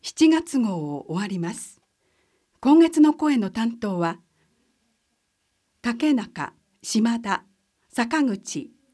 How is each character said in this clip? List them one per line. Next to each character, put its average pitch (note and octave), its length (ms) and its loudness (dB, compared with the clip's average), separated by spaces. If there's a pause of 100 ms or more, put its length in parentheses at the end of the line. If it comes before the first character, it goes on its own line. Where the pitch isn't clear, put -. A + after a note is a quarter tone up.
七 - 260 2
月 D#4+ 320 0
号 E3+ 360 -4
を - 120 -10
終 D#3+ 80 -6
わ G3+ 120 -4
り F#3+ 120 -6
ま E3+ 140 -6
す。 - 260 -18 (800)
今 D4 200 6
月 E4 200 4
の D4+ 140 6
声 D4+ 240 0
の G3+ 120 -2
担 A3+ 280 -4
当 G3 220 -6
は、 E3+ 200 -4 (1600)
竹 A#3+ 320 0
中、 G3 400 -6 (300)
島 A#3 380 0
田、 G3+ 240 -4 (420)
坂 B3+ 360 -2
口、 G3 480 -6 (220)